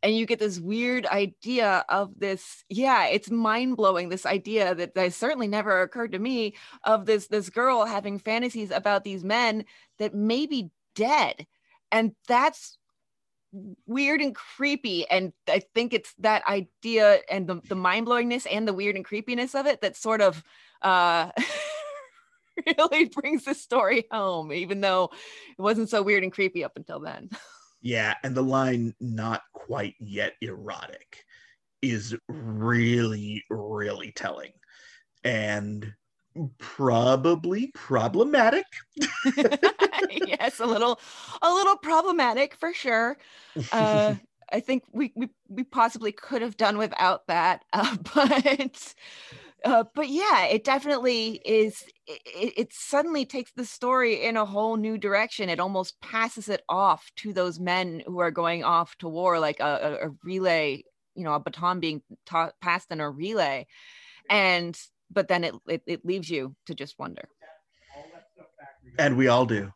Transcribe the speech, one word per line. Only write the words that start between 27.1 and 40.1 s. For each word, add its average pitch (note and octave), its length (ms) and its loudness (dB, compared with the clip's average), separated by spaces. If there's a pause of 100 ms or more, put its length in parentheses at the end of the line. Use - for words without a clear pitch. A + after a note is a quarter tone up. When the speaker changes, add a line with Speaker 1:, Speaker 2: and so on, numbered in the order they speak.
Speaker 1:
<laughs> - 40 -18 (440)
Speaker 2:
Yeah, A2+ 300 -2 (100)
and B2+ 120 -6
the C3 80 0
line, C3 580 0
"not A2+ 400 -6 (140)
quite G#2 440 -8
yet G2+ 440 -8
erotic," - 840 -14 (560)
is A2+ 340 -4 (140)
really, A2+ 1200 0
really G#2 640 -8
telling. D2+ 400 -10 (720)
And G#2 640 -2 (680)
probably D3 1160 2
problematic. A3+ 920 2 (300)
<laughs> - 280 -2
Speaker 1:
<laughs> C4 120 2 (920)